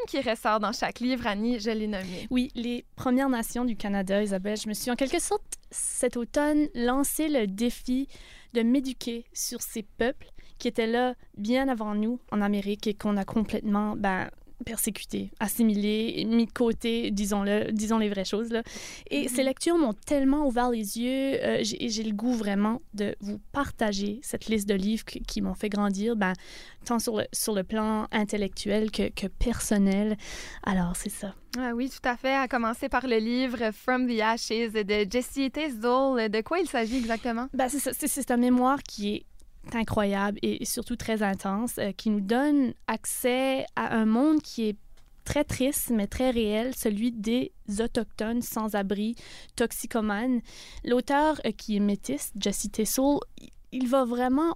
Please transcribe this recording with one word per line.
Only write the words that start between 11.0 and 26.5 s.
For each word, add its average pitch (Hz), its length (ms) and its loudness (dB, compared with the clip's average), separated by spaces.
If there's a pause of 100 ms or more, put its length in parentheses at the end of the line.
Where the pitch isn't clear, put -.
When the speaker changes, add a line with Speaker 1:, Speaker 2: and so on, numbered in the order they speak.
Speaker 2:
bien 247 320 2
avant 214 260 0
nous 220 240 0 (120)
en 208 80 2
Amérique 202 460 0
et 214 80 2
qu'on 208 240 0
a 190 80 0
complètement, 208 720 0
ben, 196 320 0 (340)
persécutés, 208 760 -4
assimilés, 214 840 2
mis 233 200 4
de 226 60 -4
côté, 233 580 0
disons-le, 202 600 0
disons 220 260 2
les 214 120 2
vraies 196 160 -2
choses, 226 260 -2
là. 226 100 0 (480)
Et 285 140 0
Speaker 1:
Mhm. - 60 -2
Speaker 2:
ces 247 120 0
lectures 294 380 2
m'ont 240 160 4
tellement 285 500 4
ouvert 247 240 4
les 226 300 -2
yeux, 269 440 0
euh, 226 200 4
j'ai, 226 260 -2
j'ai 220 140 -2
le 220 100 -2
goût 226 200 0
vraiment 214 460 0 (140)
de 208 280 -2
vous 208 180 -8 (140)
partager 208 680 -2
cette - 240 -6
liste 214 240 0
de 202 60 2
livres 208 280 0
qui, - 200 -12
qui - 180 -4
m'ont 185 140 -2
fait 214 140 -4
grandir, 202 460 0
ben, 190 180 0 (520)